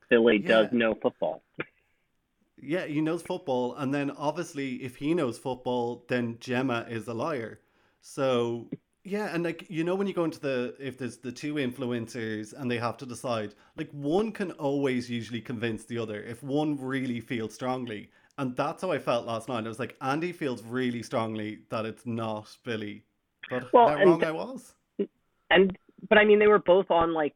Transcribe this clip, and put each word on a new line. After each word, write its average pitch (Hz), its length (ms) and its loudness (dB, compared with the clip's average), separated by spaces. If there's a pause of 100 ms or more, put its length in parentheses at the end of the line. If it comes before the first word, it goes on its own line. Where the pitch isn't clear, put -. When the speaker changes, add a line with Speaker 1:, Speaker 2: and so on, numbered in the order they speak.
Speaker 1:
Billy 117 280 8
does 110 340 6
Speaker 2:
Yeah. 123 60 2
Speaker 1:
know 113 180 2
football. - 460 -2 (1200)
Speaker 2:
Yeah, 147 260 -4
he 147 120 -2
knows 160 220 0
football, 127 540 -2
and 135 180 -2
then 143 180 -2
obviously 143 720 -4
if 120 140 -10
he 147 160 0
knows 135 260 0
football, 123 680 -4
then 120 300 -2
Gemma 123 500 -2
is 110 180 -8
a 120 60 -6
liar. 117 480 -6 (400)
So, 120 680 0 (360)
yeah, 196 280 -4
and, 170 120 0
like, 165 240 -6
you 165 160 -2
know, 180 100 0
when 196 120 0
you 190 60 -2
go 170 120 0
into 160 160 -4
the, 127 360 -2
if 135 200 -8
there's 120 220 -8
the 127 120 -10
two 147 220 -6
influencers 120 1000 -4
and 131 160 -6
they 120 100 0
have 113 180 -2
to 139 80 -14
decide, 117 500 -4 (220)
like, 151 140 -8
one 165 420 -2
can 190 200 -6
always 139 560 -2
usually 117 320 -6
convince 113 440 -6
the 117 140 -8
other 107 220 -6
if 117 220 -12
one 147 320 0
really 131 460 -4
feels 113 320 -6
strongly. 123 580 -6 (260)
And 127 180 -4
that's 143 260 -2
how 185 100 -2
I 143 80 0
felt 123 260 0
last 113 240 -6
night. 113 160 -4
I - 20 -6
was 113 120 -8
like, 120 200 -8
Andy 151 320 -2
feels 127 320 -6
really 120 400 -2
strongly 110 680 -4
that 110 140 -4
it's 110 200 -10
not 113 580 -6
Billy. 107 400 -8 (460)
But 123 240 -6
Speaker 1:
Well, 240 160 10
Speaker 2:
how 147 80 0
Speaker 1:
and 180 140 8
Speaker 2:
wrong 165 120 4
I 160 80 0
was. 196 440 -8 (760)
Speaker 1:
And, 185 260 6 (300)
but 214 100 8
I 208 60 10
mean, 208 160 8
they 208 80 6
were 208 120 8
both 180 300 6
on, 170 240 4
like, 156 220 0